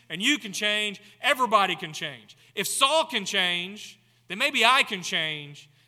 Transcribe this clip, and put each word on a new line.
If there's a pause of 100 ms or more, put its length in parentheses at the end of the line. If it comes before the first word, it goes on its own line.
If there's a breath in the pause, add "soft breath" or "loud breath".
and
you
can
change, (180 loud breath)
everybody
can
change. (160 soft breath)
If
Saul
can
change, (280 soft breath)
then
maybe
I
can
change (200 soft breath)